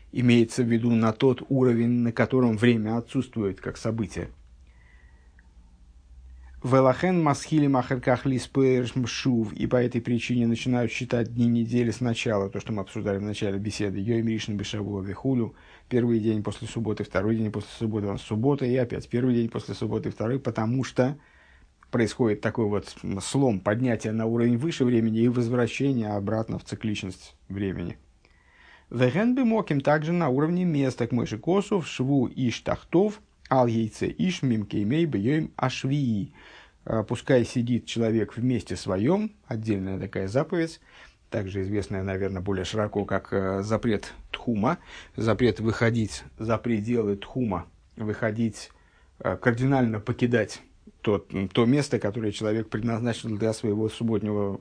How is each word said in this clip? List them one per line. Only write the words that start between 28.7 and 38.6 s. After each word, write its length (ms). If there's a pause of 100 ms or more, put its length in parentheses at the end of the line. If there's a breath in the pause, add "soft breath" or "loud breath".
«Веген 460
бимоким» 440
также 320
на 160
уровне 360
места, 420
к 60
мойши 260
косу, 420
в 60
шву 420
иш 320
тахтов, 640 (260)
ал 200
яйце 400
иш 340
мимкеймей 640
бьем 500
ашвии. 800 (500 loud breath)
Э, 220
«Пускай 380
сидит 420
человек 500
в 80
месте 300